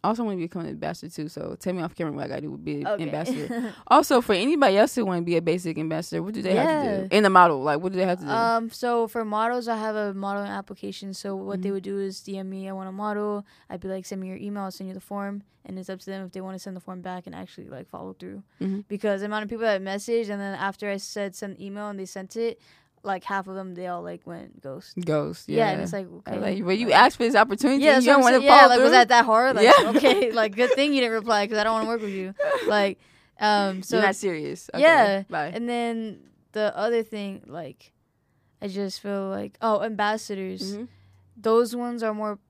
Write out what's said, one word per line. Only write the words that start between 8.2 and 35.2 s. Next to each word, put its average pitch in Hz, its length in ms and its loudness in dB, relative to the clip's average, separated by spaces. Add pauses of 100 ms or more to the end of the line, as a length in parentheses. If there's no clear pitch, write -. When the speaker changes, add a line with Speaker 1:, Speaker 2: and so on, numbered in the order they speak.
Speaker 1:
do? 170 60 -4
Speaker 2:
Um, 226 380 0
so 233 380 -2
for 226 160 -6
models, 226 460 -2
I 226 80 -2
have 214 180 -4
a 208 180 -4
modeling 196 360 -6
application. 196 640 -12
So 196 240 -10
what 196 240 -8
they 190 80 -4
Speaker 1:
Mm-hmm. 196 60 -4
Speaker 2:
would 190 80 -6
do 196 160 -6
is 190 220 -8
D 196 160 -12
M 190 120 -10
me, 190 180 -10
"I 196 60 -10
want 190 160 -12
a - 20 -14
model." 208 540 -6 (240)
I'd 180 100 -12
be 190 80 -12
like, 190 180 -8
"Send 190 140 -10
me 185 80 -10
your 185 100 -12
email, 202 260 -8
I'll 190 80 -8
send 190 180 -14
you 185 40 -14
the 190 60 -14
form." 202 440 -10 (220)
And 185 140 -12
it's 185 100 -14
up 185 100 -10
to - 80 -20
them 190 180 -10
if 180 80 -16
they 190 80 -12
wanna 190 180 -12
send 190 160 -14
the 180 60 -14
form 180 200 -16
back 180 260 -12
and 185 80 -16
actually, - 340 -18
like, 131 180 -16
follow 185 260 -14
through. 196 300 -16 (160)
Speaker 1:
Mm-hmm. 190 300 -6
Speaker 2:
Because 202 320 -4
the 208 60 -8
amount 214 160 -6
of 208 60 -10
people 226 160 -6
that 202 160 0
messaged, 202 480 -4
and 202 120 -6
then 196 140 -8
after 196 340 -6
I 196 80 -4
said 196 380 -8
send - 260 -14
email 202 280 -12
and 202 100 -12
they 190 60 -10
sent 190 300 -14
it, 226 240 -4 (460)
like, 190 200 -6
half 190 240 -6
of 190 60 -10
them, 190 200 -10
they 180 120 -10
all, 175 140 -8
like, 175 240 -14
went - 360 -16
ghost. - 360 -14
Speaker 1:
Ghost, 156 520 -4
Speaker 2:
Yeah, 151 160 0
Speaker 1:
yeah. 202 80 0
Speaker 2:
and 156 80 -4
it's 170 100 -6
like, 190 160 -8 (180)
Speaker 1:
I - 100 -10
Speaker 2:
okay, - 40 -6
Speaker 1:
like, 196 260 -4
well, 180 80 0
you 226 120 -2
Speaker 2:
like, 170 100 4
Speaker 1:
asked 233 220 8
for 247 60 -2
this 233 120 2
opportunity, 240 480 4
Speaker 2:
yeah, 302 60 8
Speaker 1:
you 277 60 8
Speaker 2:
that's 254 100 4
what 247 80 6
Speaker 1:
don't - 20 10
Speaker 2:
I'm 277 80 8
Speaker 1:
wanna 247 120 8
Speaker 2:
saying. 262 100 6
Yeah, 269 140 12
Speaker 1:
follow 262 100 12
Speaker 2:
like, 247 100 6
was 262 60 6
Speaker 1:
through? - 60 8
Speaker 2:
that 247 180 10
that 240 160 8
hard? 240 320 4
Like, 214 80 6
Speaker 1:
Yeah. 254 240 8
Speaker 2:
okay, 269 420 4
like, 214 240 0
good 247 160 2
thing 277 220 2
you 269 80 2
didn't 240 140 0
reply, 214 300 0
'cause 220 120 -4
I 214 80 2
don't 226 80 2
wanna 220 160 -2
work 233 120 -2
with 202 120 -6
you. 190 200 -8 (180)
Speaker 1:
<laughs> 508 160 -2
Speaker 2:
Like, 202 320 2 (420)
um, 202 420 0
so - 140 0
Speaker 1:
You're 214 80 4
not 190 100 2
serious. 156 580 -6
Okay, 262 100 0
Speaker 2:
yeah. 220 460 6